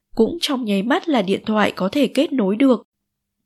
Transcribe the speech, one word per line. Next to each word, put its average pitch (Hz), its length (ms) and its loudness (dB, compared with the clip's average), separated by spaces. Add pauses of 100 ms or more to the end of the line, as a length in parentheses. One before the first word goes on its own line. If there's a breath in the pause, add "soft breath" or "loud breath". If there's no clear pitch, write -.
(160)
cũng 233 260 0
trong 262 240 -4
nháy 196 180 0
mắt 294 260 -2
là 262 120 2
điện 190 240 -2
thoại 214 300 0
có 190 160 -2
thể 277 160 2
kết 302 260 -2
nối 208 220 0
được. 247 280 2 (600)